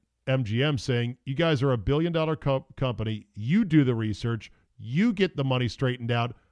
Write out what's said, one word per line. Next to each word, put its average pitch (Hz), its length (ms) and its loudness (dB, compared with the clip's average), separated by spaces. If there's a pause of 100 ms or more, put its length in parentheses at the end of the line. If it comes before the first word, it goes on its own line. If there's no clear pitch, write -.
(260)
M 131 160 0
G 113 220 0
M 147 120 2
saying, 120 480 -2
"You 135 120 -6
guys 160 260 2
are 139 80 4
a 123 80 2
billion 147 340 0
dollar 160 220 0
co-, 135 320 -2 (100)
company. 110 600 -4
You 151 280 0
do 156 200 6
the 123 100 2
research. 110 560 -4 (260)
You 147 360 0
get 185 240 0
the 139 80 -2
money 127 240 0
straightened 123 420 -2
out. 120 240 -2 (180)